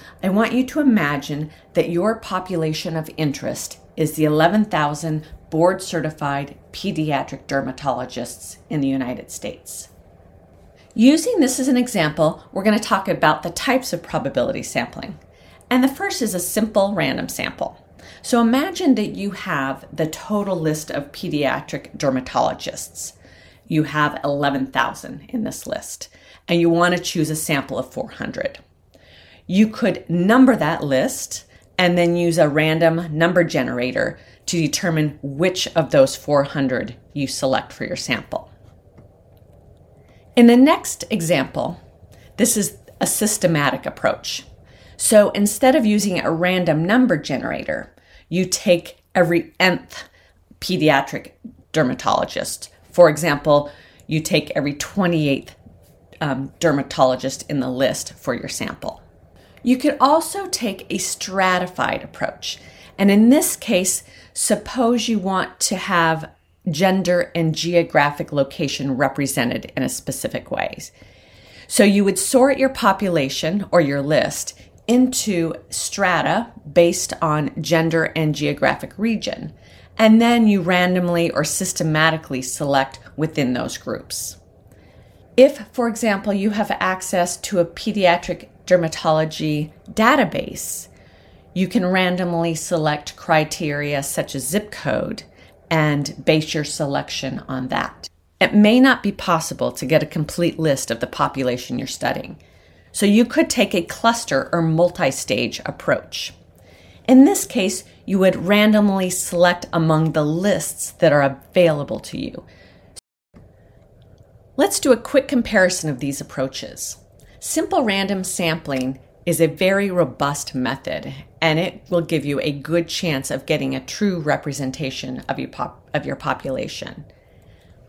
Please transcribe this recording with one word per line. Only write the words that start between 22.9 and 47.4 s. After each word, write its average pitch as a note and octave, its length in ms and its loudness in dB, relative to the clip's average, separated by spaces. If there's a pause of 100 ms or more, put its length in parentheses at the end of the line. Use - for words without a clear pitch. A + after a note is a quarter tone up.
You D3+ 180 0
have D3 380 -2
eleven C#3+ 440 -2
thousand - 640 -6
in A3 140 -6
this - 220 -10
list, - 440 -10 (360)
and F3 140 2
you E3+ 80 4
wanna F3 300 2
choose D#3+ 320 -2
a D#3 60 -2
sample C#3+ 420 -4
of - 120 -8
four - 200 -10
hundred. - 480 -8 (880)
You G#3 220 4
could G#3+ 420 -2
number B3 460 6
that D3+ 280 -2
list C#3+ 600 -2 (340)
and F3 180 2
then F3 200 2
use E3+ 200 2
a D#3 140 4
random D#3+ 640 2
number E3+ 280 4
generator B2 760 -2 (280)
to E3+ 140 -2
determine D#3 600 -2
which D#3 460 -2
of D#3 220 -2
those C3+ 240 4
four C#3+ 300 0
hundred B2+ 520 -4 (180)
you C#3+ 120 -4
select - 460 -4
for - 140 -10
your F3+ 100 -8
sample. - 540 -8 (1800)
In A#3+ 120 10
the A#3+ 100 10
next - 540 4
example, E3 680 -2 (560)
this - 200 2
is G3 200 -2 (240)
a F#3 60 0
systematic E3 800 0
approach. - 600 -4 (520)
So G#3 340 6
instead G#3 440 4
of C#4+ 100 4
using G#3 360 2
a - 100 -2
random E3 540 2
number G#3 320 4
generator, - 800 -6 (340)